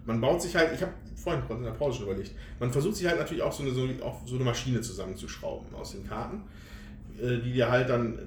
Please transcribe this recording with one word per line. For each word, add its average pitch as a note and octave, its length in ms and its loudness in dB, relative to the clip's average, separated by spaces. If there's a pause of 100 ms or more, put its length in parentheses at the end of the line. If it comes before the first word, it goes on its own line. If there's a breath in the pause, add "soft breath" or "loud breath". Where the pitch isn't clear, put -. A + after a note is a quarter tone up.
man A2+ 160 2
baut C#3+ 220 6
sich - 140 -2
halt, C3 180 8
ich C#3+ 80 -2
hab F#3 100 0 (240)
vorhin D#3 340 0
in A#2+ 140 -4
der A#2 80 -4
Pause B2 260 0
schon G2+ 80 -6
überlegt, G2 260 -4 (280 loud breath)
man A#2+ 100 2
versucht D3 260 2
sich F3+ 100 0
halt E3+ 120 4
natürlich D3+ 240 -2
auch C#3+ 100 2
so - 100 -6
eine, C3+ 100 0
so, B2+ 100 2 (220)
auch - 220 -6
so B2+ 100 -4
eine B2+ 80 2
Maschine A#2+ 360 2
zusammenzuschrauben - 920 -6
aus - 180 -10
den G2 140 -10
Karten, - 360 -6 (800 loud breath)
äh, B2 200 2
die B2 120 -2
dir B2 180 6
halt B2+ 180 6
dann A#2+ 380 2